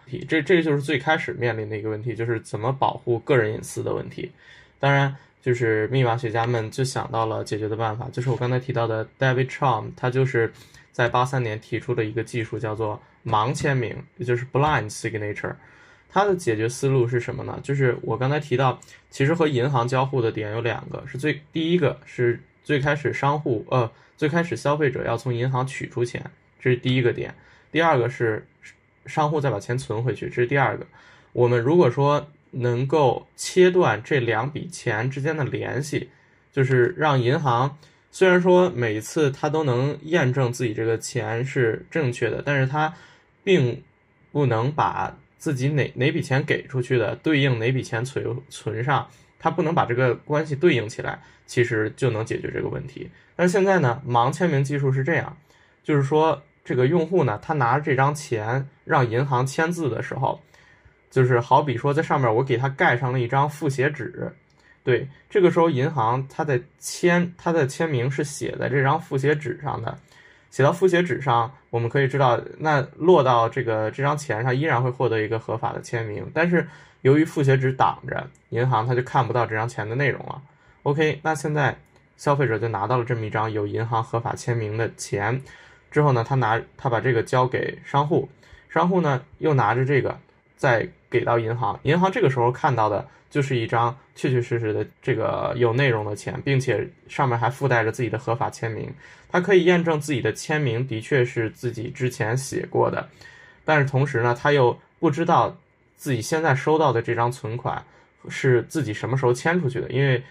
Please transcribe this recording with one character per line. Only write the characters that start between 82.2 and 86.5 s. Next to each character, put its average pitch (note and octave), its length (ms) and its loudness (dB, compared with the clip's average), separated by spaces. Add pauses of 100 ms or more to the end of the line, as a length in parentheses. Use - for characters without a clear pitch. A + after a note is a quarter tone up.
费 C#3 140 2
者 A2 100 0
就 A2+ 120 -4
拿 G#2 180 -4
到 B2+ 100 2
了 A#2+ 60 0
这 A#2+ 120 -4
么 A2 100 -4
一 G#2+ 40 -6
张 A2 220 -2
有 G#2 160 -2
银 G#2+ 180 -4
行 A2+ 160 0
合 - 160 -4
法 A#2 160 -4
签 - 220 -4
名 G#2+ 220 -4
的 A2+ 180 -2
钱， G#2+ 460 -4 (500)
之 D3+ 100 2
后 D3 120 4
呢， A#2 120 2
他 C#3 100 -2
拿， A2+ 260 2 (160)